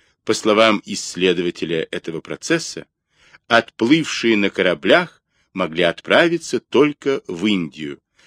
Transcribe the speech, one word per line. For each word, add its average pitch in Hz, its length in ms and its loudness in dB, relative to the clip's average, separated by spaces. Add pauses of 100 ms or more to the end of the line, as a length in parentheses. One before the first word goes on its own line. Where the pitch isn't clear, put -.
(240)
По 110 100 0
словам 110 500 4
исследователя 87 1040 -4
этого 82 300 -10
процесса, - 680 -6 (600)
отплывшие 117 880 2
на 98 140 0
кораблях 95 680 0 (320)
могли 87 300 -4
отправиться 131 800 0
только 139 640 0
в 87 200 -8
Индию, 78 520 -4 (280)